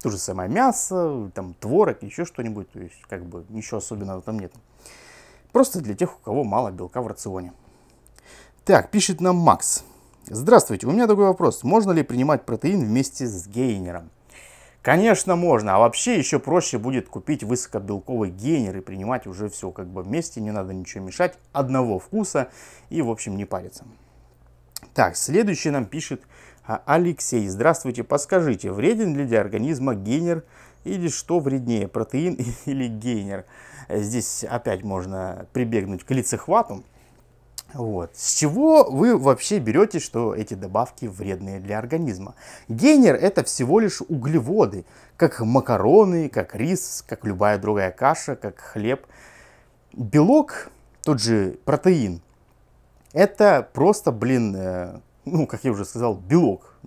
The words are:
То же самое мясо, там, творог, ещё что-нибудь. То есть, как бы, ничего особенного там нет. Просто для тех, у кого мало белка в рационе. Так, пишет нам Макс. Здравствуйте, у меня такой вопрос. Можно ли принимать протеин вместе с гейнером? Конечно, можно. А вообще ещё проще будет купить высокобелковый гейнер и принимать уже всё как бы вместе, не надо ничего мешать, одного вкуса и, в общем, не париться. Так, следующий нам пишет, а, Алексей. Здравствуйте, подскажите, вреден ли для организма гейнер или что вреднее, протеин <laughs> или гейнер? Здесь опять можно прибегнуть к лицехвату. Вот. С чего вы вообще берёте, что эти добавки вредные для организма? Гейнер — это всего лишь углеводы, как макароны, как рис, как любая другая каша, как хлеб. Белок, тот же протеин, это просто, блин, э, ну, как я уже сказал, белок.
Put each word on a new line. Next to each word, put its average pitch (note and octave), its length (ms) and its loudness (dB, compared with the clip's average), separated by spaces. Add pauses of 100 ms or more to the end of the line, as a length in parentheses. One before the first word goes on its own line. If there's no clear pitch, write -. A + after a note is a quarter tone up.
То B2 80 -4
же G2+ 80 -4
самое F#2 320 -6
мясо, E3+ 840 -2
там, F#2 200 -10
творог, C#3+ 500 0
ещё C3 220 -8
что-нибудь. A2 460 -10
То G#2 100 -18
есть, - 260 -18
как F2+ 180 -12
бы, F2 220 -16
ничего G#2+ 300 -10
особенного G2 440 -10
там A2 160 -8
нет. F#2+ 140 -10 (1000)
Просто B3+ 260 4
для G#2+ 160 -6
тех, F3 180 -4
у - 60 -20
кого B2 240 -4
мало G#2+ 280 -2
белка F2+ 300 -8
в A2+ 60 -8
рационе. F#2 460 -10 (1120)
Так, E3 260 4
пишет F#3 300 0
нам F3+ 160 4
Макс. - 480 2 (440)
Здравствуйте, B2 580 4
у C#3+ 40 0
меня A#3 160 2
такой G3+ 160 4
вопрос. F#3 400 2
Можно G3 280 2
ли D#3+ 120 2
принимать C3 400 0
протеин D3 400 -2
вместе B2+ 420 -2
с F#2+ 220 -10
гейнером? F#2+ 640 -4 (720)
Конечно, F#3 560 4
можно. A2+ 380 4
А G2+ 40 6
вообще F#3+ 380 4
ещё C#3+ 240 0
проще D#3+ 360 0
будет B2 300 -4
купить C3+ 360 -6
высокобелковый G#2 840 -4
гейнер G#2 460 -2
и F#2 60 -10
принимать G2 440 -6
уже G2+ 220 -10
всё F#2 240 -10
как F#2 160 -14
бы F2+ 160 -10
вместе, A#2 380 -8
не G#2+ 100 -6
надо F#2+ 220 -6
ничего F#2+ 320 -12
мешать, F3 320 -4 (160)
одного B2+ 440 -2
вкуса F3+ 520 -4 (400)
и, E3 120 -2
в A#2 80 -2
общем, G#2+ 280 -6
не G2+ 80 -6
париться. F#2 400 -12 (1080)
Так, F#2 220 2
следующий F3 540 0
нам C3+ 160 -2
пишет, C#3+ 380 -10 (420)
а, A2 200 -6
Алексей. D3 640 0
Здравствуйте, B2 560 0
подскажите, C#3+ 720 0
вреден F3 420 0
ли C#3+ 80 -2
для A#2 160 2
организма A#2+ 560 -2
гейнер D#3+ 480 -2 (400)
или F3+ 240 -4
что - 320 -2
вреднее, A#2+ 480 -2
протеин C3 500 -4 (160)
<laughs> - 120 -16
или C3+ 220 -4
гейнер? G#2+ 580 -6 (420)
Здесь G#2+ 560 -4
опять G#2+ 400 -6
можно F#2 680 -8
прибегнуть G#2+ 500 -2
к - 80 -10
лицехвату. C3 720 -2 (920)
Вот. G#2+ 420 -6
С - 180 -4
чего C#4 560 6
вы F#3+ 280 4
вообще C#3 420 2
берёте, D#3 400 2
что A2+ 340 -4
эти G#2+ 200 -6
добавки G2+ 520 -4
вредные G2 540 -8
для G2+ 180 -6
организма? A#2 580 -6 (340)
Гейнер — G#3 520 8
это F3+ 220 2
всего C#3+ 360 2
лишь G#3+ 220 0
углеводы, C3+ 840 0 (320)
как - 240 2
макароны, C3 880 4
как - 260 -4
рис, D#3+ 520 -4
как - 180 -12
любая G#2 320 2
другая G2 340 0
каша, C#3 440 0
как - 240 -10
хлеб. A2+ 460 -6 (880)
Белок, D3+ 760 2 (340)
тот C#3+ 160 2
же G#2 460 0
протеин, C3+ 560 2 (920)
это F#3+ 600 4
просто, E3+ 380 4
блин, A2+ 440 0
э, F#2 440 -6 (260)
ну, D3+ 220 0
как - 160 -10
я C3 80 0
уже G2+ 140 -4
сказал, A2+ 300 -2
белок. G2 600 0 (120)